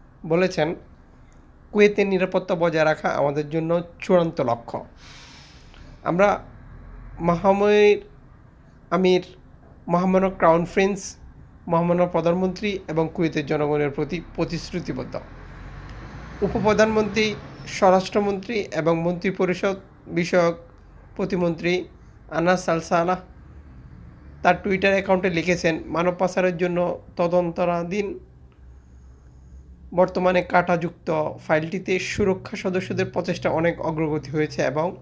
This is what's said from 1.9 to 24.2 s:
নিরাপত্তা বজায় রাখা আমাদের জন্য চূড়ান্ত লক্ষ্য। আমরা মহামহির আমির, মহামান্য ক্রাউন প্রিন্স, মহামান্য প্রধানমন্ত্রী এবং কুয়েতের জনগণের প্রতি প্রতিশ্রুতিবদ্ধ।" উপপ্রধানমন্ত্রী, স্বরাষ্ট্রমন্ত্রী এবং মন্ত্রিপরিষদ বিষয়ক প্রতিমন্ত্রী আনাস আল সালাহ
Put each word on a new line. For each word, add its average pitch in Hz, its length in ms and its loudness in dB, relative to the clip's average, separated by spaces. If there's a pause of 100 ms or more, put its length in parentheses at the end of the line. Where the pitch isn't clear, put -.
নিরাপত্তা 185 480 0
বজায় 160 300 2
রাখা 156 240 0
আমাদের 143 400 0
জন্য 165 320 0 (180)
চূড়ান্ত 170 420 2
লক্ষ্য। - 440 -4 (1160)
আমরা 185 400 2 (760)
মহামহির 202 840 4 (920)
আমির, 185 320 4 (640)
মহামান্য 185 500 2
ক্রাউন 170 280 4
প্রিন্স, 196 500 -2 (520)
মহামান্য 175 400 2
প্রধানমন্ত্রী 180 800 0
এবং 156 260 -2
কুয়েতের 156 320 -2
জনগণের 147 440 0
প্রতি 151 320 -4 (140)
প্রতিশ্রুতিবদ্ধ।" 160 840 -6 (1200)
উপপ্রধানমন্ত্রী, 214 920 2 (320)
স্বরাষ্ট্রমন্ত্রী 196 920 2
এবং 165 420 0
মন্ত্রিপরিষদ 180 760 -2 (320)
বিষয়ক 170 500 2 (580)
প্রতিমন্ত্রী 175 720 -2 (460)
আনাস 175 380 2
আল 165 100 0
সালাহ 175 400 0 (1200)